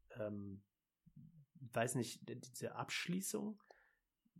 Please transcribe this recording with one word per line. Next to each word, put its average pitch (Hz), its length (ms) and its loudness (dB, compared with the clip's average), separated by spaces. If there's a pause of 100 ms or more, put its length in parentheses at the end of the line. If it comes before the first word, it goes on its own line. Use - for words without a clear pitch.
(120)
ähm, 101 520 -2 (1120)
weiß 113 220 6
nicht, - 340 2
d-, 117 60 -2
diese - 400 -4
Abschließung, 202 840 2 (800)